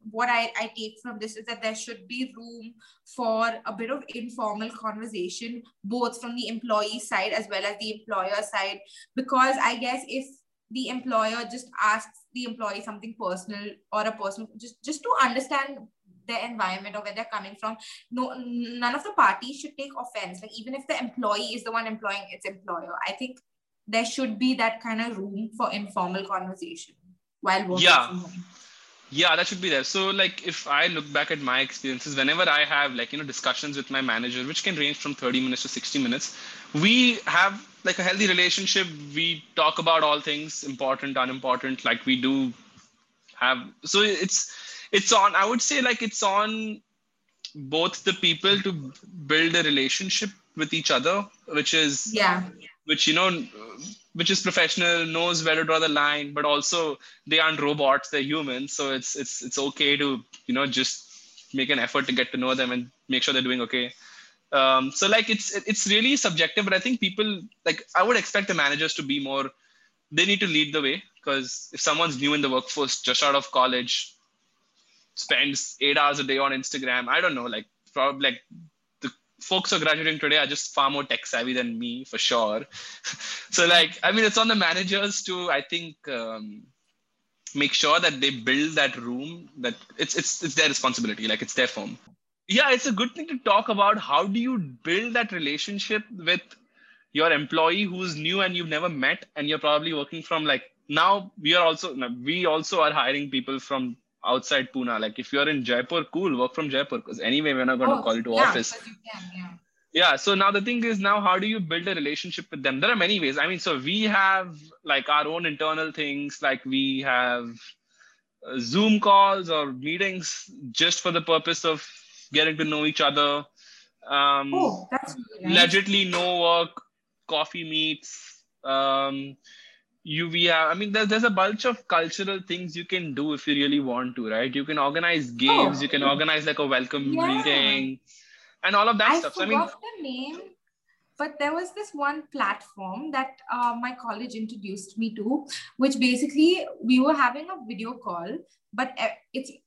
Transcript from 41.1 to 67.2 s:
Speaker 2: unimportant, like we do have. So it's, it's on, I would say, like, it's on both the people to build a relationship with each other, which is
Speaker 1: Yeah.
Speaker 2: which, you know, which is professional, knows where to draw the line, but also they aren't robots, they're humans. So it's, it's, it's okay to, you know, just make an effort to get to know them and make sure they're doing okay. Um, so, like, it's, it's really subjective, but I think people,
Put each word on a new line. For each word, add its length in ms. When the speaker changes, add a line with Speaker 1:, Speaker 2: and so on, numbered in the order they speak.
Speaker 2:
unimportant, 680
like 220
we 120
do 320
have. 240
So 180
it's, 500
it's 220
on, 220
I 100
would 160
say, 220
like, 180
it's 220
on 580
both 520
the 80
people 480
to 300
build 280
a 60
relationship 680
with 180
each 160
other, 380
which 280
is 360
Speaker 1:
Yeah. 300
Speaker 2:
which, 220
you 60
know, 320
which 160
is 120
professional, 640
knows 380
where 120
to 80
draw 160
the 100
line, 440
but 120
also 540
they 140
aren't 200
robots, 500
they're 120
humans. 520
So 200
it's, 220
it's, 260
it's 160
okay 400
to, 260
you 80
know, 140
just 840
make 180
an 80
effort 260
to 80
get 180
to 60
know 160
them 180
and 200
make 140
sure 100
they're 80
doing 200
okay. 300
Um, 400
so, 160
like, 240
it's, 240
it's 320
really 280
subjective, 480
but 120
I 40
think 200
people, 420